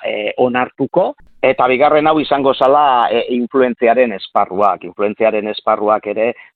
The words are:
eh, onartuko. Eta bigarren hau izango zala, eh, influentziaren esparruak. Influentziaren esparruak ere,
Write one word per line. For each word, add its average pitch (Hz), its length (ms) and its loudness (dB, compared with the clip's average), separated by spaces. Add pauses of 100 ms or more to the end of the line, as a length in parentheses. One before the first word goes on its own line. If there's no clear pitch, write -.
eh, 107 340 -6
onartuko. 127 800 -2 (260)
Eta 131 280 2
bigarren 147 380 2
hau 160 120 2
izango 135 360 0
zala, 135 560 2
eh, 117 180 -2
influentziaren 123 840 0
esparruak. 95 720 -2
Influentziaren 104 640 -2
esparruak 107 600 -2
ere, 107 280 -2 (220)